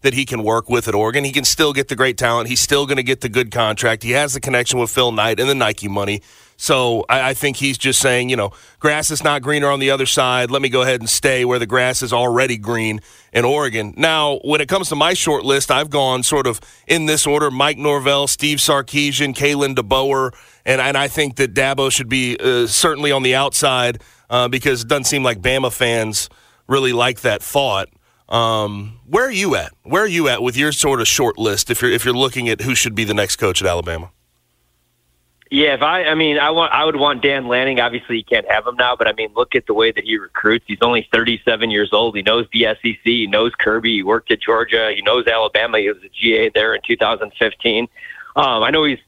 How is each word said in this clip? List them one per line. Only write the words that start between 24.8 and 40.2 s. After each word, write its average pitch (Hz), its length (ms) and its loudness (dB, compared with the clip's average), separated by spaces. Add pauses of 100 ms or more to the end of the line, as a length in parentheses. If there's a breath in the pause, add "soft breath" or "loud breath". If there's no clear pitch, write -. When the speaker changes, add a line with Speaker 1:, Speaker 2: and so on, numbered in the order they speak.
Speaker 1:
it 110 60 -12
doesn't 139 160 0
seem 139 180 0
like 117 180 0
Bama 131 320 0
fans 113 560 -2 (380 soft breath)
really 131 260 2
like 120 280 0
that 107 200 0
thought. 120 480 -2 (400)
Um, 107 800 -2
where 190 200 2
are 269 40 -2
you 190 240 0
at? 85 160 -4 (140)
Where 165 180 0
are 220 60 0
you 170 200 0
at 120 140 0
with 123 140 -2
your 147 160 0
sort 139 280 0
of 110 60 0
short 120 320 0
list 104 320 -2
if 117 120 0
you're, 123 100 2
if 117 120 0
you're 123 100 2
looking 127 340 -2
at 107 140 -2
who 127 120 -2
should 110 220 0
be 110 80 -2
the 104 100 -2
next 101 220 0
coach 95 260 -2
at 92 60 0
Alabama? 85 420 -4 (1400)
Speaker 2:
Yeah, 143 220 2
if 131 80 -2
I, 170 240 0
I 156 100 0
mean, 156 240 2
I 147 120 2
want, 165 240 2
I 143 100 2
would 156 120 0
want 139 260 0
Dan 139 260 0
Lanning. 127 320 0
Obviously, 120 380 -2
you 110 60 -6
can't 113 260 0
have 110 160 0
him 123 100 -4
now, 123 180 2
but 113 140 0
I 107 60 0
mean, 110 200 -6
look 120 200 -2
at 123 120 0
the 110 60 -2
way 113 180 4
that - 140 -8
he 110 140 -2
recruits. 107 500 -2